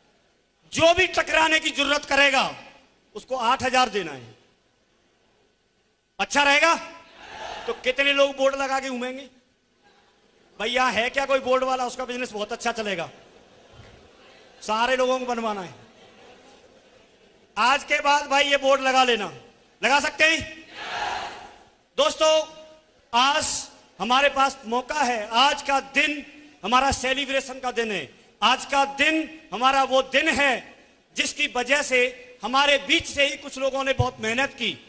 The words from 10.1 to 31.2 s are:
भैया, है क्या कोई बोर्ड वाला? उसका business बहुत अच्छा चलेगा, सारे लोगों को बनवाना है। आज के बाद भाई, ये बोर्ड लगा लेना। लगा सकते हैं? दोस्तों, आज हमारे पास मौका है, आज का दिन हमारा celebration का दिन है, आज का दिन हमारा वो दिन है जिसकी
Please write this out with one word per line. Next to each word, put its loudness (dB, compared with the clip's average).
भैया, 0
है 0
क्या 0
कोई 2
बोर्ड 2
वाला? -2
उसका -6
business -6
बहुत -6
अच्छा -4
चलेगा, -4
सारे 0
लोगों 0
को -8
बनवाना -4
है। -14
आज 2
के -2
बाद 2
भाई, 4
ये 2
बोर्ड 2
लगा 4
लेना। 0
लगा 2
सकते 0
हैं? 0
दोस्तों, 2
आज 2
हमारे 2
पास 0
मौका -4
है, -2
आज 2
का 0
दिन -2
हमारा 2
celebration -2
का -6
दिन -4
है, -6
आज 2
का 2
दिन 0
हमारा 2
वो 2
दिन 0
है 0
जिसकी -2